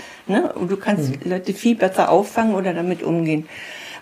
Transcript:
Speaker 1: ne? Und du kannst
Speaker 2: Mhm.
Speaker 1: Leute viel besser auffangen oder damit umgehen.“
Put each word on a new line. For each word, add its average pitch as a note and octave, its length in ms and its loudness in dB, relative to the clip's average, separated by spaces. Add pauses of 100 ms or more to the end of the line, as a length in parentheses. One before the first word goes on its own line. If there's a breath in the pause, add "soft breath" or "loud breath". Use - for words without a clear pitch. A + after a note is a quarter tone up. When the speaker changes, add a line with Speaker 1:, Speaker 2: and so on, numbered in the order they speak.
(280 loud breath)
Speaker 1:
ne? A#3+ 240 0
Und F3 180 -4
du G3 60 0
kannst D#3 480 -2
Speaker 2:
Mhm. F3+ 60 -2
Speaker 1:
Leute F#3 220 -2
viel A#3 220 2
besser F#3+ 360 2
auffangen G3+ 440 4
oder F#3 200 0
damit F3 280 -2
umgehen.“ D#3+ 460 0 (540 loud breath)